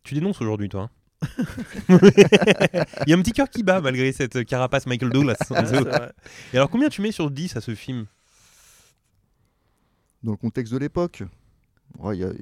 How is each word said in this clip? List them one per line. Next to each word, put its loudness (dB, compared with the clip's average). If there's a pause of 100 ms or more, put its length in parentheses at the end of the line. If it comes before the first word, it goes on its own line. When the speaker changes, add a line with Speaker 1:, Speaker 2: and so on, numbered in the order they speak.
Speaker 1:
Tu -6
dénonces -2
aujourd'hui, -4
toi, -8 (320)
hein ? -6 (100)
<laughs> -8 (1160)
Il -2
y 8
a 6
un 2
petit -2
cœur 0
qui -8
bat 2
malgré 0
cette -4
carapace -2
Michael -2
Douglas. 2 (160)
Speaker 2:
Ouais, 0
c'est 2
vrai. -2 (400)
Speaker 1:
Et -6
alors, 4
combien 2
tu -6
mets -2
sur -4
dix -8
à -6
ce -8
film ? -10 (2250)
Speaker 3:
Dans -4
le -6
contexte -6
de -4
l'époque, -4 (800)
ouais, -6
il -6
y -4
a -4 (100)